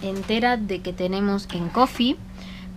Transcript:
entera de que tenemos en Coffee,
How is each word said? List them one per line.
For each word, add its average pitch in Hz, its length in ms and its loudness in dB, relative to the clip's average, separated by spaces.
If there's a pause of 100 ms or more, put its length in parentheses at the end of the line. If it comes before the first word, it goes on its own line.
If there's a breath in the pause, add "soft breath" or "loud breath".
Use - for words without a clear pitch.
entera 220 560 2
de 190 240 -2
que 185 120 -4
tenemos 196 600 0
en 175 160 -2
Coffee, 254 480 4 (600 loud breath)